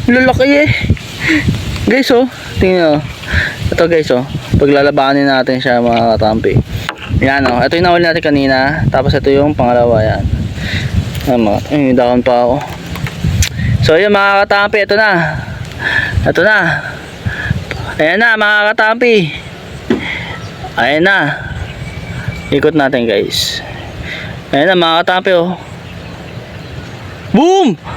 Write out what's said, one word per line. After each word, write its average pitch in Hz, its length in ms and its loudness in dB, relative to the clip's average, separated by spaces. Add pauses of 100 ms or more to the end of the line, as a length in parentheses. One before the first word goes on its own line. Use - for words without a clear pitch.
Lalaki, 254 400 4
eh. 285 240 4 (1200)
Guys, 262 240 2
oh. 247 160 4 (320)
Tingnan, 175 360 2
oh. 151 40 -2 (720)
Ito, 165 160 2
guys, 156 240 2
oh. 123 120 0 (360)
Paglalabanin 143 640 4
natin 131 320 2
siya, 127 240 2
mga 117 360 2
katampi. 110 360 0 (680)
Yan, 135 320 2
oh. 120 80 0
Ito 131 160 2
yung 175 100 2
nahuli 175 220 4
natin 165 160 0
kanina. 139 640 2
Tapos 139 240 2
ito 135 160 2
yung 139 240 4
pangalawa, 120 480 2
yan. 104 240 0 (1040)
Ayan, 123 160 2
mga, 104 160 0 (160)
yung 131 240 2
dahon 123 240 4
pa, 123 240 4
oh. 131 120 0 (1200)
So, 160 160 4
yun, 208 160 2
mga 196 320 4
katampi. 202 400 2
Ito 202 80 2
na. 214 160 4 (1120)
Ito 147 180 2
na. 214 160 4 (1400)
Ayan 170 240 2
na, 226 160 4
mga 208 200 2 (140)
katampi. 226 420 2 (1600)
Ayan 143 240 2
na. 196 140 4 (1300)
Ikot 143 240 2
natin, 135 300 2
guys. - 560 -2 (960)
Ayan 156 160 4
na, 180 80 4
mga 165 240 2
katampi, 185 320 0
oh. 175 240 0 (1700)
Boom! 320 480 4 (200)